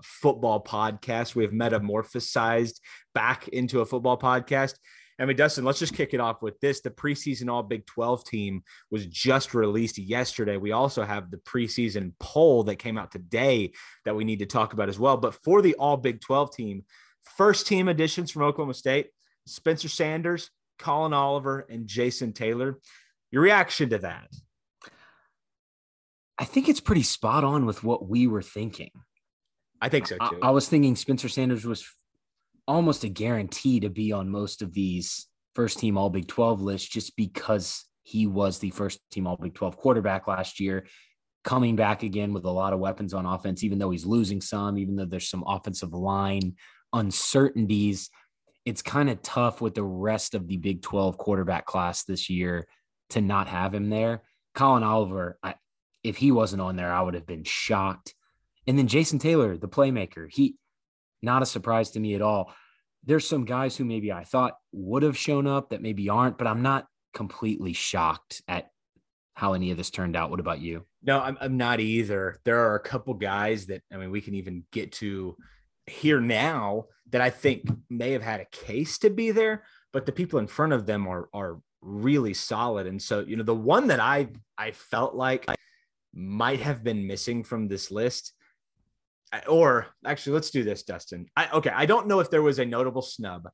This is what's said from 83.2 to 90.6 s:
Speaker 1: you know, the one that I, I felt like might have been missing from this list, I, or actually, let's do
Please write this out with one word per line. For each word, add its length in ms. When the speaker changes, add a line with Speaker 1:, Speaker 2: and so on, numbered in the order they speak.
Speaker 1:
you 160
know, 60
the 120
one 340
that 120
I, 280
I 140
felt 440
like 320
might 460
have 220
been 240
missing 380
from 240
this 220
list, 420
I, 100
or 480
actually, 260
let's 180
do 140